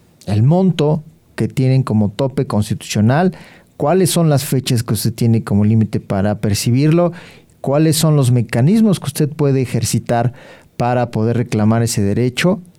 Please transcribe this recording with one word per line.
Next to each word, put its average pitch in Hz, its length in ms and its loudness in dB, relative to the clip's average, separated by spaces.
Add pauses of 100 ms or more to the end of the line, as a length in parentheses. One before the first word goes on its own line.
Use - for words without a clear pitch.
(280)
el 101 160 0
monto 160 600 0 (320)
que 113 120 -2
tienen 131 340 0
como 107 280 0
tope 135 360 -4
constitucional, 117 920 0 (420)
cuáles 180 340 2
son 165 180 2
las 143 160 0
fechas 127 380 -2
que 120 100 -4
usted 107 200 -2
tiene 117 300 0
como 104 220 0
límite 107 340 0
para 101 380 -2
percibirlo, 147 720 0 (480)
cuáles 151 360 0
son 156 200 2
los 127 160 2
mecanismos 156 680 2
que - 80 -14
usted 147 220 -2
puede 139 340 0
ejercitar 117 680 -2 (440)
para 123 340 -2
poder 113 260 -2
reclamar 113 460 0
ese 113 180 -2
derecho 123 580 -2 (200)